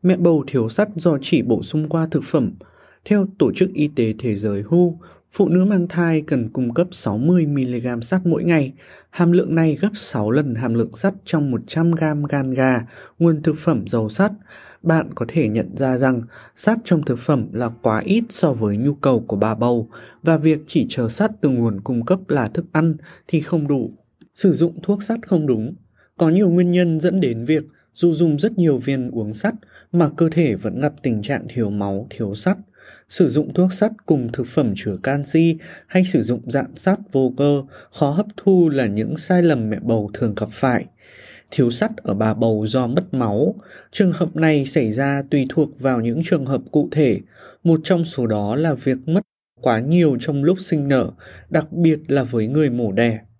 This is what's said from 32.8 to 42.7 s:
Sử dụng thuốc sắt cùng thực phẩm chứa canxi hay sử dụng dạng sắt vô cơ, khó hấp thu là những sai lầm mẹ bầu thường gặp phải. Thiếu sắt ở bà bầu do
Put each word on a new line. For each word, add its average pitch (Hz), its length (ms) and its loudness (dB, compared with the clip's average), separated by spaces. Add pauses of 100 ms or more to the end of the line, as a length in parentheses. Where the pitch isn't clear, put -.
Sử 170 200 2
dụng - 260 -2
thuốc 185 180 2
sắt 220 200 0 (140)
cùng 127 260 0
thực 120 140 -6
phẩm 120 300 0
chứa 98 260 -6
canxi 160 540 0 (300)
hay 185 180 2
sử 143 180 0
dụng 120 280 -4
dạng 135 260 -4
sắt 196 220 0 (140)
vô 131 240 2
cơ, 143 260 0 (300)
khó 139 180 0
hấp 170 160 -2 (100)
thu 180 320 4
là 135 180 0
những 107 300 -2
sai 180 260 0
lầm 127 280 2
mẹ 107 120 -4
bầu 110 320 0
thường 107 220 -2
gặp 104 160 -4
phải. 127 320 0 (680)
Thiếu 120 200 2
sắt 208 260 -4
ở - 180 -4
bà 110 200 0
bầu 110 320 0
do 123 200 0